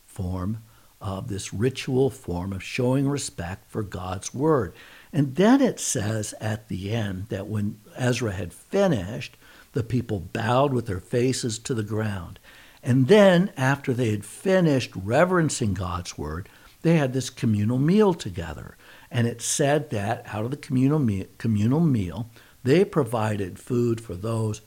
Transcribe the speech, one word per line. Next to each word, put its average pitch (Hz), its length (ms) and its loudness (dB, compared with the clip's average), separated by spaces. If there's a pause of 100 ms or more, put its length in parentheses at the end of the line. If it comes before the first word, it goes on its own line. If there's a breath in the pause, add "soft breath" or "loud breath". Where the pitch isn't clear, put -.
form 92 560 -6 (380 soft breath)
of, 95 280 -8
this 95 240 -8
ritual 127 580 0
form 90 420 -6
of 98 100 -8
showing 131 460 0
respect 92 600 -8
for 110 120 -6
God's 95 500 -8
word. 127 400 0 (400 loud breath)
And 135 240 0
then 226 240 6
it 240 180 2
says 107 600 -4
at 107 280 -6
the 98 220 -6
end 101 380 -4
that 98 180 -6
when 107 320 -4 (180)
Ezra 123 360 0
had 90 200 -8
finished, 135 840 -2 (380 loud breath)
the 123 80 0
people 113 380 -2 (120)
bowed 123 400 2
with 123 140 -2
their 90 140 -6
faces 127 600 -2
to - 140 -6
the 110 80 -2
ground. 104 560 -6 (440 loud breath)
And 127 240 4
then, 190 500 8
after 135 360 0
they 117 180 0
had 104 140 -2
finished 170 720 2
reverencing 131 800 2
God's 90 440 -6
word, 78 300 -8 (340 loud breath)
they 165 140 4
had 139 160 2
this 131 180 -4
communal 110 480 2
meal 185 340 4
together. 87 640 -10 (320 loud breath)
And 120 180 2
it 117 140 -4
said 147 500 0
that 107 420 -4
out 107 120 -4
of 123 60 -4
the 143 60 -4
communal 135 420 2
me-, 104 280 0 (120)
communal 113 400 2
meal, 113 500 0 (360 loud breath)
they 156 200 4
provided 107 720 -2
food 120 420 0
for - 140 -12
those 110 520 -4